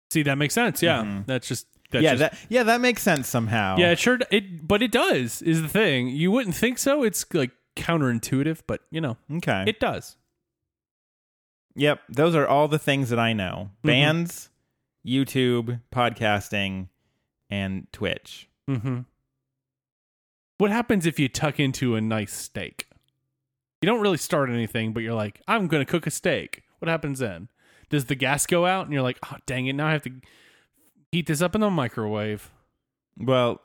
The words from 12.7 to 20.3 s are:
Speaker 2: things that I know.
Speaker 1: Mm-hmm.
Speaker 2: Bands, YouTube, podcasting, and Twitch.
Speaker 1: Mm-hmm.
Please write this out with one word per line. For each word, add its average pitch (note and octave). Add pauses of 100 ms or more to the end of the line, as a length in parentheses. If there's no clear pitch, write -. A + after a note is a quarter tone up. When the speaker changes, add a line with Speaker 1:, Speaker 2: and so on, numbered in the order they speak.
Speaker 2:
things C#3
that A#2
I A2+
know. F#2+
Speaker 1:
Mm-hmm. -
Speaker 2:
Bands, D#3 (560)
YouTube, B2 (120)
podcasting, G#2 (640)
and F#2+
Twitch. - (220)
Speaker 1:
Mm-hmm. B2 (1600)